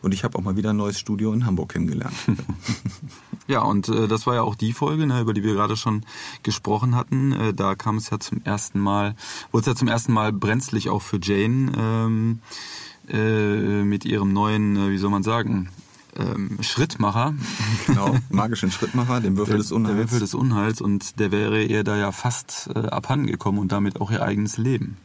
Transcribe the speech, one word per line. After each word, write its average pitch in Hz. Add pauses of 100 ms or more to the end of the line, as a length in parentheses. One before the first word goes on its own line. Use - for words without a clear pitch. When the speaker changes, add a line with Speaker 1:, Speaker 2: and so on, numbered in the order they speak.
Speaker 1:
und 95
ich 95
habe 117
auch 90
mal 95
wieder 107
ein 104
neues 101
Studio 107
in 120
Hamburg 90
kennengelernt. - (120)
Speaker 2:
<laughs> - (1200)
Ja, 131
und, 101
äh, 110
das 110
war 123
ja 117
auch 107
die 113
Folge, 151
ne, 123
über 110
die 101
wir 107
gerade 104
schon 107 (380)
gesprochen 107
hatten. 135
Äh, 107
da 98
kam 107
es 110
ja 113
zum -
ersten 104
Mal, 101 (380)
wurde 113
es -
ja 127
zum 120
ersten 113
Mal 107
brenzlig 107
auch 101
für -
Jane, 110
ähm, 113 (680)
äh, 107
mit 101
ihrem 98
neuen, 104
äh, 98
wie 98
soll 101
man 101
sagen, 107 (480)
ähm, -
Schrittmacher. 117 (260)
Speaker 1:
<laughs> 107
Genau, 131 (120)
magischen 101
Schrittmacher, 123
dem 95
Würfel 104
Speaker 2:
Der, 104
Speaker 1:
des 104
Unheils. 110
Speaker 2:
der 110
Würfel 113
des 104
Unheils, 110
und 101
der 104
wäre 104
ihr 107
da 104
ja 101
fast, -
äh, 113
abhanden 123
gekommen 101
und 95
damit 101
auch 98
ihr 107
eigenes 104
Leben. 120